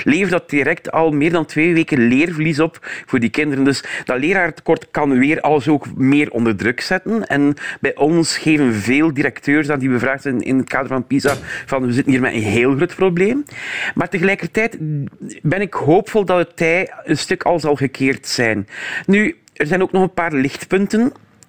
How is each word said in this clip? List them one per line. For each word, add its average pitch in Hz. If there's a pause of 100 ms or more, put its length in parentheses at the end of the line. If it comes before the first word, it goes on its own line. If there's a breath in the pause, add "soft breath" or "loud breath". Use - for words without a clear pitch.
levert 175
dat 175
direct 147
al 160
meer 147
dan 165
twee 165
weken 147
leerverlies 156
op 160 (280 loud breath)
voor 127
die 113
kinderen. 143
Dus 135 (200 loud breath)
dat 127
leraartekort 165
kan 143
weer 143
alles 147
ook 147
meer 143
onder 113
druk 110
zetten. 190
En 143 (260 loud breath)
bij -
ons 160
geven 147
veel 131
directeurs 143
aan 143
die 131
bevraagd 127
zijn 127
in 131
het 123
kader 127
van 131
pisa 139 (320 loud breath)
van: 131
"We 120
zitten 135
hier 127
met 127
een 110
heel 120
groot 170
probleem." 190 (500 loud breath)
Maar 175
tegelijkertijd 196 (680)
ben 175
ik 202
hoopvol 190
dat 180
het -
tij 170 (140)
een 160
stuk -
al 170
zal 147
gekeerd 135
zijn. 110 (380 loud breath)
Nu, 202 (180)
er 151
zijn 180
ook -
nog 185
een 180
paar 170
lichtpunten. 196 (360)